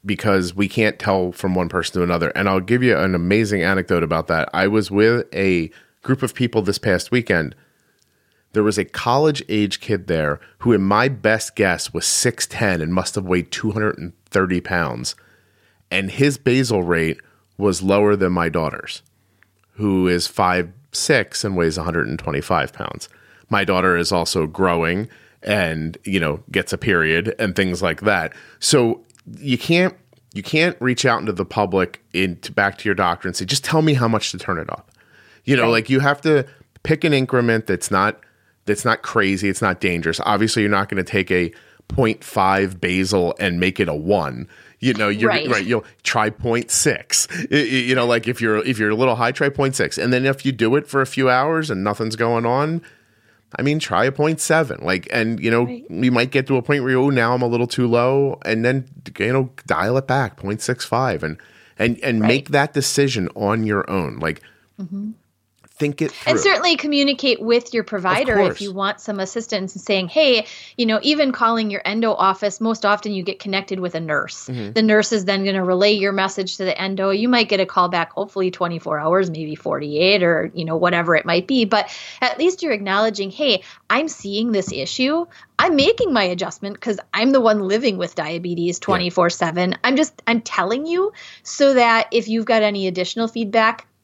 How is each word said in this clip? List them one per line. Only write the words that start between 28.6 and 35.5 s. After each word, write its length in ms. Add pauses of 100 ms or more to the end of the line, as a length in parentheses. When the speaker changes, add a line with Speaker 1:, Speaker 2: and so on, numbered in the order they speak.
Speaker 1:
So 440 (340)
you 200
can't, 360 (380)
you 100
can't 380
reach 240
out 160
into 120
the 120
public, 580 (120)
into, 360
back 280
to 100
your 60
doctor 340
and 80
say, 80
"Just 180
tell 200
me 100
how 160
much 220
to 80
turn 200
it 140
up." 180 (540)
You 100